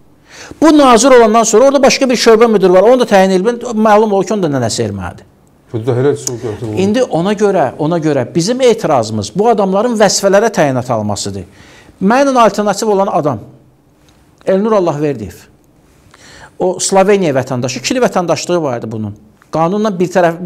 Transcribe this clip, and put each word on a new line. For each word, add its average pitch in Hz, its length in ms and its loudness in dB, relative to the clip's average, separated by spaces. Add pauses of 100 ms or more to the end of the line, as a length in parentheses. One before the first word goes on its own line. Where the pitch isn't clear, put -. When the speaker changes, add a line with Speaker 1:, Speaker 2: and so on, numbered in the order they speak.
(640)
Speaker 1:
Bu 302 160 6
nazir 254 320 6
olandan 233 320 6
sonra 220 220 4
orada 277 180 4
başqa 262 280 2
bir 247 60 0
şöbə 226 320 4
müdiri 190 240 2
var, 185 100 6
onu 247 180 4
da 240 40 0
təyin 190 260 2
eləyib, 214 320 -2 (120)
məlum 214 380 2
olur 196 120 0
ki, 220 100 -4
onun 208 80 -2
da 165 60 -2 (100)
nənəsi 117 300 -4
ermənidir. 95 360 -10 (480)
Speaker 2:
Bu 117 140 -6
da 131 60 -2
elə 131 240 0
çox 117 240 -10
qəti 110 240 -8
oldu. 107 140 -6
Speaker 1:
İndi 208 240 0
ona 185 300 -2
görə, 190 460 0
ona 160 200 -2
görə 143 360 -2
bizim 220 260 -2
etirazımız 127 760 0
bu 208 120 0
adamların 214 500 0
vəzifələrə 202 520 2
təyinat 135 400 -2
almasıdır. 104 540 -6 (580)
Mənlə 254 360 2
alternativ 208 500 0
olan 196 240 0
adam 147 260 -2 (1080)
Elnur 196 260 0
Allahverdiyev. 147 600 -4 (1300)
O 180 200 -2
Sloveniya 190 560 2
vətəndaşı, 127 440 -4
ikili 254 200 -4
vətəndaşlığı 180 640 -2
var 127 160 -6
idi 113 140 -10
bunun. 107 220 -8 (360)
Qanunla 202 480 -2
bir 180 80 0
tərəf, 170 280 0 (120)